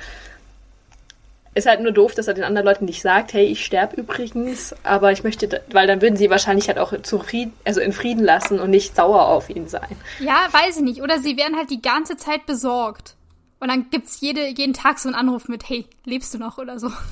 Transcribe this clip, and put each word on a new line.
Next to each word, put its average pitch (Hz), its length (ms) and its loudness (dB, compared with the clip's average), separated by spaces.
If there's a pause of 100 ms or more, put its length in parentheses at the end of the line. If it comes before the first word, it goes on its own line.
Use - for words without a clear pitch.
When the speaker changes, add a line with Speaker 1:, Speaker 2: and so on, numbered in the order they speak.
(1600)
Speaker 1:
Ist 202 120 0
halt 220 140 6
nur 226 100 0
doof, 202 220 4
dass 220 140 -4
er 196 80 -2
den 190 80 -4
anderen 202 240 0
Leuten 202 180 2
nicht 175 160 -8
sagt, 196 320 2
„Hey, 202 120 4
ich 208 200 -2
sterb 190 320 0
übrigens“, 240 840 -6
aber 196 280 4
ich 196 120 -2
möchte, 214 240 -2
da-, 196 100 -4 (140)
weil 190 160 6
dann 190 160 4
würden 220 120 6
sie 196 140 4
wahrscheinlich 196 380 2
halt 202 100 0
auch - 240 -2
zufrieden, 226 500 -4 (140)
also 196 160 0
in 196 120 0
Frieden 226 300 -2
lassen 185 360 4
und 185 100 -2
nicht 196 260 4
sauer 180 320 6
auf 196 220 2
ihn 165 180 -8
sein. - 300 -10 (220)
Speaker 2:
Ja, 277 180 2 (140)
weiß 330 260 2
ich 302 60 0
nicht. 247 180 -2
Oder 302 160 0
sie 269 180 -2
wären 294 220 -2
halt 311 140 -6
die 240 100 -8
ganze 302 340 -2
Zeit 302 300 -6
besorgt. 247 680 -4 (440)
Und 254 100 -4
dann 254 200 -2
gibt's - 320 -4
jede, 285 280 -4
jeden 269 240 -2
Tag 277 260 0
so 262 100 -4
einen 254 60 -6
Anruf 247 320 -2
mit, 233 200 -12
„Hey, 240 200 -8 (180)
lebst 254 300 -8
du - 20 -10
noch?“ 226 220 -12
oder 247 180 -14
so. 233 140 -8 (200)